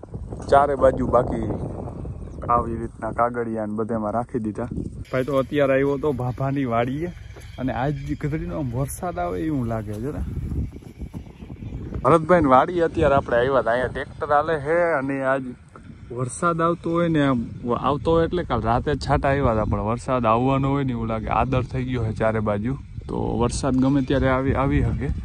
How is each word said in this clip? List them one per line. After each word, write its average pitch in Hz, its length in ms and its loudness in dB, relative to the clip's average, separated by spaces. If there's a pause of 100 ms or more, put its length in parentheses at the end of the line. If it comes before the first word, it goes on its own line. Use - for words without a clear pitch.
(500)
ચારે 143 240 6
બાજુ. 131 320 6
બાકી 117 420 2 (1000)
આવી 117 280 2
રીતના 113 360 -6
કાગળિયા 113 540 0
ને 104 80 -4
બધેમાં 107 380 -2
રાખી 120 260 -4
દીધા. 110 300 -4 (440)
ભાઈ 131 120 0
તો 135 140 0
અત્યારે 135 340 2
આવ્યો 139 260 2
તો 147 140 0
ભાભાની 131 520 -2
વાડીએ, 127 480 0 (460)
અને 127 140 -2
આજ 139 400 -4
ગધડીનો 160 460 -4
આમ 139 120 -4
વરસાદ 139 480 -4
આવે 175 240 -4
એવું 147 240 0
લાગે 110 260 -4
છે 117 200 -6
ને. - 120 -6 (1700)
ભરતભાઈની 160 500 4
વાડી 151 340 6
અત્યારે 156 340 2
આપણે 139 220 2
આવ્યા 127 220 4
હતા, 113 120 2
અહીંયા 123 180 0
ટ્રેક્ટર 143 440 -6
હાલે 156 280 2
છે. 165 320 2
અને 135 320 -2
આજ 135 180 0 (680)
વરસાદ 143 480 0
આવતો 165 300 0
હોય 170 180 2
ને, 147 180 4
આમ 120 200 2 (340)
આવતો 135 300 0
હોય 165 140 4
એટલે 170 200 0
કાલ 123 180 -2
રાતે 123 320 2
જ - 140 -4
છાંટા 143 200 2
આવ્યા 139 240 2
હતા, 110 120 2
પણ 104 160 0
વરસાદ 117 460 0
આવવાનો 131 420 4
હોય 139 160 2
ને 131 80 0
એવું 113 160 -2
લાગે. 110 180 -2
આદર 127 360 2
થઈ 131 220 -4
ગયો 127 200 -2
છે 107 80 0
ચારે 110 280 0
બાજુ, 107 380 0 (300)
તો 117 300 -2
વરસાદ 127 360 0
ગમે 135 280 4
ત્યારે 131 260 2
આવી, 131 260 2
આવી 139 280 2
શકે. 117 240 0 (180)